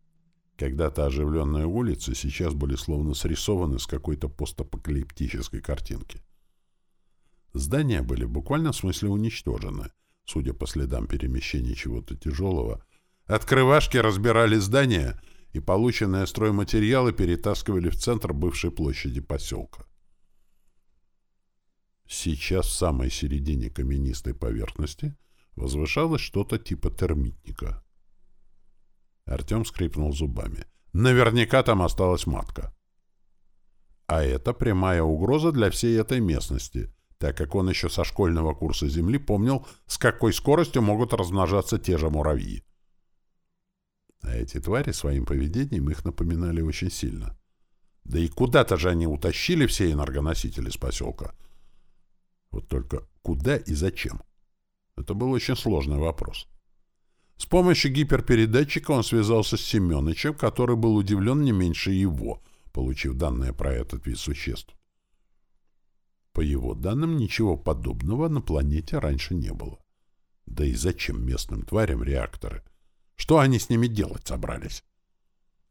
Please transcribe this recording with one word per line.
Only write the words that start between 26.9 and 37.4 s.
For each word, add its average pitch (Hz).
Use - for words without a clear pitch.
термитника. -
Артем -
скрипнул 76
зубами. 69
Наверняка 120
там 107
осталась 90
матка. -
А 80
это 65
прямая 92
угроза 104
для 113
всей 117
этой 123
местности — -
так 71
как 73